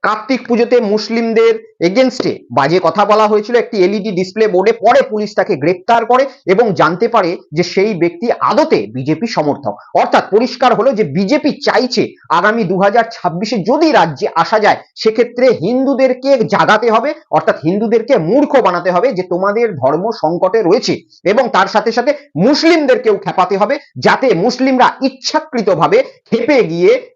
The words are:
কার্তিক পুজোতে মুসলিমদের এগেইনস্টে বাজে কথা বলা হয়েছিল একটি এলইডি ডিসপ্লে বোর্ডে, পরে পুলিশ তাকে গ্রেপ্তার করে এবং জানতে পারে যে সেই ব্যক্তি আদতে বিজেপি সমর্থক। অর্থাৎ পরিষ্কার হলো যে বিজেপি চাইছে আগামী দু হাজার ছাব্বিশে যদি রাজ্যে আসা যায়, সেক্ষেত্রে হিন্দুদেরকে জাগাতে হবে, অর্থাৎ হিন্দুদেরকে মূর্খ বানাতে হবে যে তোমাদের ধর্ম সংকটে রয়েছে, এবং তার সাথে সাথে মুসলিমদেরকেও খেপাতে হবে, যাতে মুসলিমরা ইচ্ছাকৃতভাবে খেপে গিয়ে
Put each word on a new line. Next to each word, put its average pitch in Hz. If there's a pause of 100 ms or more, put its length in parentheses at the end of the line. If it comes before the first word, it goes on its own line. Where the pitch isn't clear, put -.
কার্তিক 220
পুজোতে 233 (160)
মুসলিমদের 226 (280)
এগেইনস্টে 190 (180)
বাজে 139
কথা 180
বলা 214
হয়েছিল 214
একটি 233
এলইডি 202
ডিসপ্লে 185
বোর্ডে, 190
পরে 233 (100)
পুলিশ 214
তাকে 202
গ্রেপ্তার 180
করে 247 (220)
এবং 196
জানতে 165
পারে 196 (220)
যে 151
সেই 196
ব্যক্তি 170 (160)
আদতে 247 (140)
বিজেপি 143
সমর্থক। 143 (200)
অর্থাৎ 220
পরিষ্কার 247
হলো 214
যে 214 (100)
বিজেপি 240 (120)
চাইছে 226 (280)
আগামী 208
দু 180
হাজার 202
ছাব্বিশে 185
যদি 269
রাজ্যে 170 (100)
আসা 170
যায়, 208 (160)
সেক্ষেত্রে 240 (140)
হিন্দুদেরকে 254 (200)
জাগাতে 202
হবে, 233 (200)
অর্থাৎ 156
হিন্দুদেরকে 220
মূর্খ 196 (120)
বানাতে 175
হবে 180
যে 180
তোমাদের 202
ধর্ম 143 (100)
সংকটে 180
রয়েছে, 180 (300)
এবং 214
তার 190
সাথে 214
সাথে 247 (260)
মুসলিমদেরকেও 262
খেপাতে -
হবে, 208 (240)
যাতে 208
মুসলিমরা 254 (140)
ইচ্ছাকৃতভাবে 214 (260)
খেপে 240 (100)
গিয়ে 175 (240)